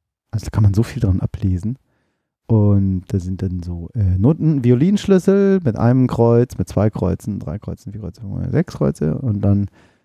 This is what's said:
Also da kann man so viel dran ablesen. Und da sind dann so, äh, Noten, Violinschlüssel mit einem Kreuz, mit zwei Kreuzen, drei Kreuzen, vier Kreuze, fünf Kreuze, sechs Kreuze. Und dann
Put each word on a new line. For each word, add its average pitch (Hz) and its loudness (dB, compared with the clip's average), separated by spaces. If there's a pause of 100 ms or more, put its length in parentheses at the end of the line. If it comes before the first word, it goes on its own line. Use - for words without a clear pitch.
(320)
Also 101 -6
da - -12
kann 107 2
man 101 4
so 107 2
viel - -8
dran 92 2
ablesen. 95 -4 (680)
Und 101 2
da 101 0
sind 92 -6
dann 90 -4
so, 85 -10
äh, 95 0
Noten, 143 2
Violinschlüssel 190 2
mit 117 -2
einem 127 2
Kreuz, 117 2
mit 92 -4
zwei 107 0
Kreuzen, 95 -4
drei 80 -8
Kreuzen, - -12
vier 104 -12
Kreuze, - -14
fünf 98 -12
Kreuze, 90 -6
sechs - -2
Kreuze. 143 -2
Und 107 -2
dann 101 2 (360)